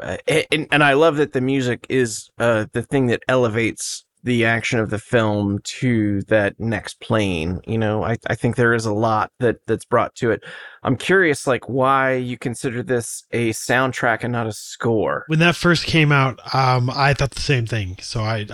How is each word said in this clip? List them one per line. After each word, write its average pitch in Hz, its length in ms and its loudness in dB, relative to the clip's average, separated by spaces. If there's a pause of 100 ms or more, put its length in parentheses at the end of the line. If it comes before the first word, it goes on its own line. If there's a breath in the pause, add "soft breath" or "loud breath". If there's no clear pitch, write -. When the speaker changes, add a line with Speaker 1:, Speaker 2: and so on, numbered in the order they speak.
(280)
Speaker 1:
a-, - 260 0
and, 156 180 -2
and 151 120 4
I 143 100 6
love 151 240 4
that 143 160 0
the 131 80 0
music 127 480 0
is, 123 400 -2 (100)
uh, 117 340 2
the 120 80 -2
thing 135 260 0
that 113 220 0
elevates 117 760 0 (200)
the 117 220 0
action 113 340 0
of 107 120 -2
the 107 80 -4
film 104 640 0
to 107 600 0
that 104 360 0
next 110 400 -6
plane. 90 680 0
You 113 140 -2
know, 107 240 0
I, 110 140 -2 (100)
I - 80 -2
think 120 200 -2
there 117 200 4
is 113 100 -2
a 107 80 -2
lot 107 460 0
that, 123 260 0
that's 110 200 -2
brought 113 320 0
to 123 120 0
it. 101 140 -2 (400 loud breath)
I'm 135 120 0
curious, 175 520 2
like, 120 200 -2
why 131 460 2
you 123 240 -4
consider 123 460 -6
this 123 480 -2
a 117 180 0
soundtrack 123 720 0
and 120 80 -4
not 117 140 -2
a 110 60 -4
score. 98 760 -2
Speaker 2:
When 156 140 0
that 170 160 4
first 170 300 2
came 151 260 4
out, 135 280 2 (140)
um, 127 400 2
I 139 220 2
thought 139 160 -2
the - 100 -8
same 123 240 0
thing. 101 340 -4
So - 220 -6
I, 107 320 -2